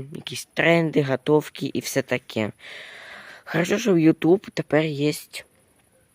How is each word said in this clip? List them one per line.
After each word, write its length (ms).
якісь 400
тренди, 480
готовки 720
і 60
все 220
таке. 500
Хорошо, 340
що 160
в 40
YouTube 560
тепер 300
є 280